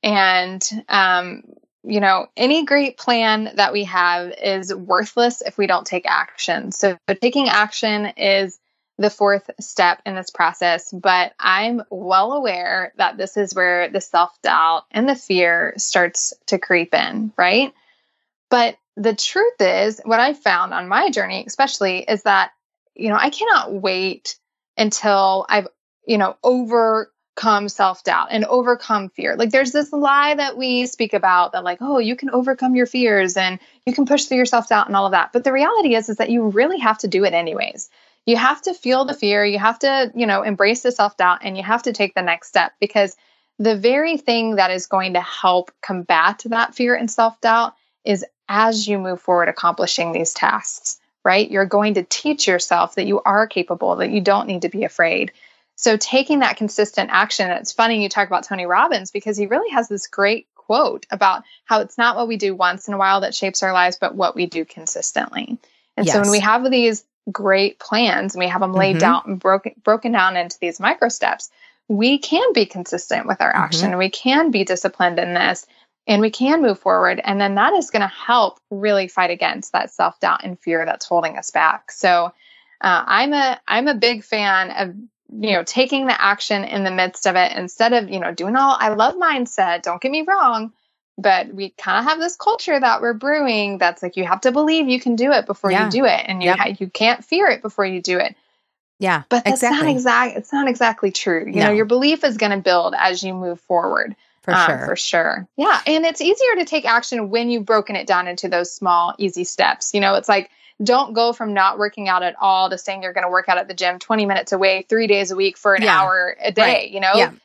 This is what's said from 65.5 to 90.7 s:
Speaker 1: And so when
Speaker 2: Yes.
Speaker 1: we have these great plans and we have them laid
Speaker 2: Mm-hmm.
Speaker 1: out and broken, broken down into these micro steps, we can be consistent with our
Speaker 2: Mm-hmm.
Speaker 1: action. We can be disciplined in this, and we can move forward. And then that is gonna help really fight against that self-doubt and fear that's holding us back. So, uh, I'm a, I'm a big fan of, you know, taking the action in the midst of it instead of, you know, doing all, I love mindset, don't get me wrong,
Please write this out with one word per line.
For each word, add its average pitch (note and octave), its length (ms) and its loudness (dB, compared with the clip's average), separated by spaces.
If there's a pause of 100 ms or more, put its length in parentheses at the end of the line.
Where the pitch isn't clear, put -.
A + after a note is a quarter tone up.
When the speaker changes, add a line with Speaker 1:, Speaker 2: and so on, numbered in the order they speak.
Speaker 1:
And G#3 120 0
so E3 80 2
when G3+ 100 4
Speaker 2:
Yes. G3+ 60 2
Speaker 1:
we G#3 80 4
have A3+ 300 2
these A#3 360 0 (260)
great G3 480 0
plans G#3 540 -2
and - 100 -10
we F3+ 60 -2
have F3+ 120 -2
them F#3 120 -2
laid F#3+ 240 2
Speaker 2:
Mm-hmm. E3 80 2
Speaker 1:
out E3+ 220 2
and G3 120 -6
broken, F#3+ 340 0 (100)
broken A3 280 0
down F#3 260 2
into F3 220 -6
these E3+ 200 -6
micro A#3 300 0
steps, - 420 -4 (360)
we A#3 300 2
can F4+ 340 0
be A#3 140 2
consistent - 600 -6
with - 140 -2
our - 120 2
Speaker 2:
Mm-hmm. - 100 4
Speaker 1:
action. F3+ 340 0
We F#3+ 120 0
can D4 400 0
be G#3+ 140 2
disciplined F3+ 560 -2
in F3 140 -4
this, F3+ 320 -2 (420)
and G#3 140 4
we A3 100 2
can C#4+ 300 2
move G#3+ 180 2
forward. F#3 440 2
And G3 160 -2
then G3 160 0
that A#3+ 180 2
is F4 180 0
gonna G3+ 160 0
help A#3 520 0 (120)
really G3+ 360 0
fight F3+ 220 0
against F3 420 -4
that - 200 -2
self-doubt - 520 -2
and F#3 160 -10
fear E3 260 -2
that's - 200 -4
holding E3 320 -2
us - 140 -12
back. D#3+ 400 0
So, F3 420 0 (480)
uh, F3+ 240 2
I'm B3 260 2
a, C#4 360 0
I'm A#3 200 0
a D4 60 0
big A#3 300 0
fan G3 480 0
of, F#3 240 -6 (440)
you G#3+ 120 -2
know, F3 120 0
taking C4 440 0
the A#3 120 0
action G3+ 440 0
in G3 200 -4
the F#3+ 60 0
midst F#3 380 -2
of F3+ 80 0
it F3+ 200 2
instead A3+ 380 0
of, G#3+ 160 0
you F#3+ 100 -6
know, F3 140 -6
doing F#3 220 -4
all, C4+ 240 4
I A3 100 2
love G#3+ 240 2
mindset, B3 720 -2
don't F3+ 180 -6
get C4 80 -2
me D#4 180 -2
wrong, B3 460 0 (460)